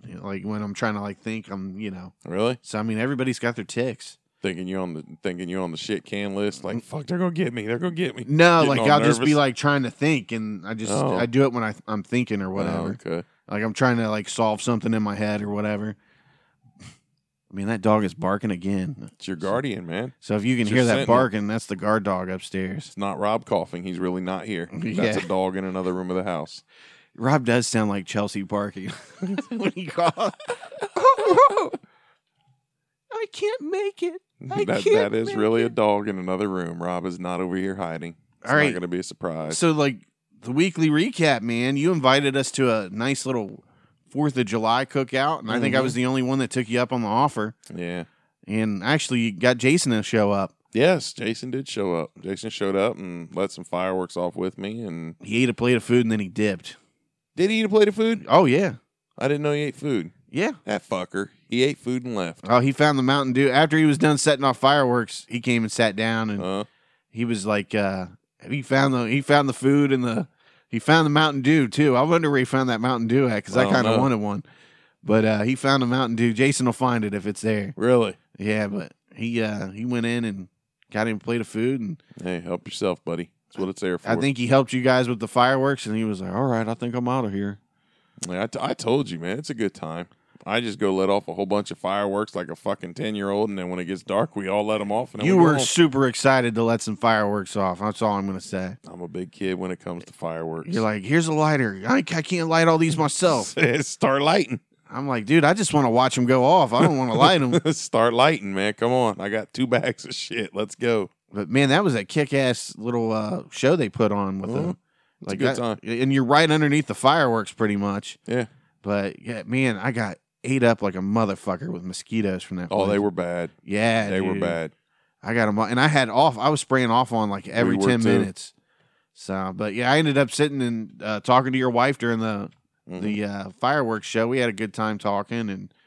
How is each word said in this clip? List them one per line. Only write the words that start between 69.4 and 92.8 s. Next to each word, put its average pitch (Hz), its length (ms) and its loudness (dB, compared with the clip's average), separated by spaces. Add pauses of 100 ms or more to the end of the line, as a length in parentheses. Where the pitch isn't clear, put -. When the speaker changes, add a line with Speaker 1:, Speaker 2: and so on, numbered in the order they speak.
Speaker 1:
the 120 40 -2
food 139 400 4
and 127 100 0
the, 123 240 -2 (400)
he 117 120 -4
found 160 260 6
the 147 40 2
Mountain 147 320 2
Dew, 139 280 4
too. 143 260 4
I 123 60 4
wonder 165 280 2
where 139 100 2
he 127 60 2
found 131 240 0
that 113 120 -2
Mountain 120 260 0
Dew 127 220 4
at, 104 160 -2
'cause 95 100 -8
Speaker 2:
I 127 60 6
Speaker 1:
I - 20 6
Speaker 2:
don't 101 100 2
Speaker 1:
kinda 117 180 4
Speaker 2:
know. 113 80 4
Speaker 1:
wanted 131 180 2
one. 104 260 -4 (600)
But, 110 200 4
uh, 107 200 2
he 131 120 0
found 135 280 2
a - 20 0
Mountain 120 320 0
Dew. 117 160 2
Jason 135 320 2
will 120 80 2
find 120 320 0
it 101 80 -4
if 98 120 -6
it's 104 160 -6
there. 107 360 -2
Speaker 2:
Really? 117 380 2 (220)
Speaker 1:
Yeah, 107 300 -2
but 101 240 -8 (240)
he, 117 260 -4
uh, 104 280 -4
he 104 160 -10
went 120 200 -2
in 117 200 -2
and 98 220 -8 (440)
got 107 160 0
him 110 100 -2
a - 20 -10
plate 117 220 -4
of 107 60 -6
food. 123 320 -2
And 98 240 -8 (180)
Speaker 2:
Hey, 87 200 -4
help 87 260 -8
yourself, - 380 -4
buddy. 85 240 -6 (180)
That's - 120 -14
what 95 100 -2
it's - 120 -8
there 90 160 -2
for. - 120 -8
Speaker 1:
I 117 80 2
think 135 200 -2
he 120 100 -2
helped 135 260 4
you 127 80 0
guys 127 260 4
with 120 120 -2
the 110 100 -6
fireworks, 131 560 2
and 107 100 -4
he 113 80 -2
was 104 180 -4
like, 92 120 -8
"All 120 140 0
right, 113 200 0
I 117 60 -4
think 120 220 -6
I'm 123 120 -2
outta 123 220 -2
here." 101 300 -6 (680)
Speaker 2:
Yeah, 90 160 -4
I, 120 40 -4
t-, - 140 -8
I 131 120 -4
told 135 360 -2
you, 85 100 -10
man. 92 200 -6
It's 156 100 -12
a 139 40 -8
good 107 200 -4
time. 82 340 -10 (380)
I 110 160 -2
just 110 160 -6
go 98 160 2
let 95 160 2
off 101 200 0
a 82 40 -10
whole 98 120 -2
bunch 101 260 -2
of 92 80 -10
fireworks 101 560 -4
like 87 140 -6
a 82 60 -10
fucking 90 400 -6